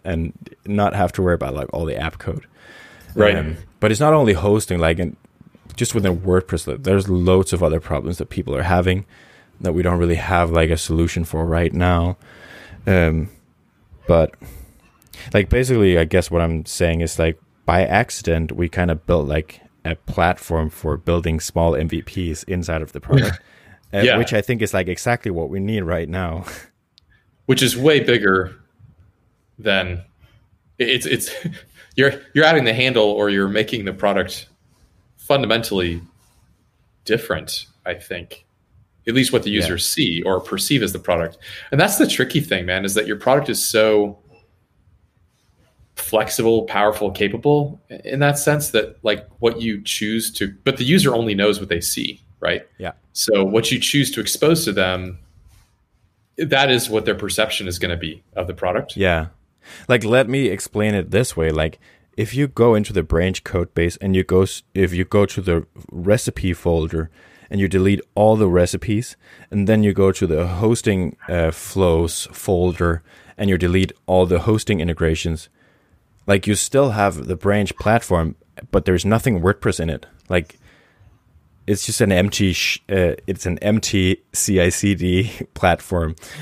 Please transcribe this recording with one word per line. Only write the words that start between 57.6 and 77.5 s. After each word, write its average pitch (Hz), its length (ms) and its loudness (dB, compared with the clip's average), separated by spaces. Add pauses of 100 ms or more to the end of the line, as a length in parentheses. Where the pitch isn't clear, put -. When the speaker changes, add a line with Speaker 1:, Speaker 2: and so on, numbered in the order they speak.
Speaker 2:
is 87 120 -6
gonna 87 180 -4
be 82 260 -10 (120)
of 90 120 -4
the 92 60 -8
product. 98 420 -4
Speaker 1:
Yeah. 85 320 0 (640)
Like, 120 160 2
let 117 240 4
me 135 180 0
explain 104 480 -2
it 92 160 -4
this 120 240 0
way. 80 140 0
Like, 78 300 -2 (360)
if 107 180 -4
you 139 140 0
go 117 280 4
into 107 180 0
the 90 100 0
Branch 90 400 0
code 87 300 -4
base 85 240 0
and 95 180 0
you 92 80 4
go, 95 200 4
s-, - 200 -4 (100)
if 92 200 0
you 90 100 0
go 101 220 2
to 95 160 -4
the 85 240 0 (260)
recipe 92 640 -2
folder 82 560 -2 (400)
and 101 100 -2
you 98 80 2
delete 95 320 2 (160)
all 107 220 6
the 107 100 4
recipes, 90 680 0 (340)
and 101 160 0
then 110 160 4
you 101 80 4
go 95 220 4
to 101 120 -2
the 82 220 0
hosting, 98 680 0 (100)
uh, 85 240 0
flows 85 800 0
folder 87 720 0 (340)
and 101 120 0
you 92 80 4
delete 90 340 2 (140)
all 92 200 4
the 87 140 2
hosting 107 400 0
integrations, 80 720 -2 (760)
like, 101 200 2
you 104 80 2
still 135 380 2
have 98 340 0
the 87 100 -4
Branch 101 420 0